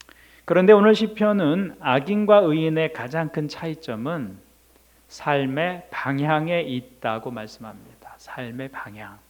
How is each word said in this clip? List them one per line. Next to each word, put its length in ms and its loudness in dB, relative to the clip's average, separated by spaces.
그런데 280 6
오늘 220 8
시편은 840 0
악인과 560 4
의인의 560 2
가장 360 -4
큰 180 -6
차이점은 880 -8
삶의 840 -4
방향에 680 -2
있다고 720 -8
말씀합니다. 840 -18
삶의 520 -14
방향. 500 -18